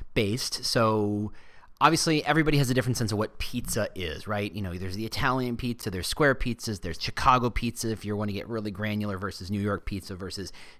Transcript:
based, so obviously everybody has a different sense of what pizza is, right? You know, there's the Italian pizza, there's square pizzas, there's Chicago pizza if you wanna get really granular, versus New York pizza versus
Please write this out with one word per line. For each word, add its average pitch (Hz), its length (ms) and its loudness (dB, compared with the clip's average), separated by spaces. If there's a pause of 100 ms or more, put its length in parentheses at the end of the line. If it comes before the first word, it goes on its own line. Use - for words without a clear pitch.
(140)
based, 110 500 0
so 107 680 2 (500)
obviously 156 420 6
everybody 147 340 4
has 135 120 4
a 127 40 2
different 123 220 2
sense 113 160 0
of 107 60 0
what - 200 -2
pizza - 580 -2
is, 85 340 -6
right? 104 240 -2
You 101 80 -4
know, 90 140 -4
there's 92 200 -4
the 110 100 -4
Italian 127 520 0
pizza, 117 340 -4
there's 90 160 -4
square 143 260 4
pizzas, 117 460 -2
there's 85 220 -6
Chicago 123 480 4
pizza 113 420 -2
if 104 140 -6
you 104 100 -2
wanna 104 160 -2
get 98 160 -6
really 107 240 -4
granular, 104 460 -2
versus 92 340 -6
New 104 80 0
York 101 260 0
pizza 95 300 -6
versus 90 380 -8 (260)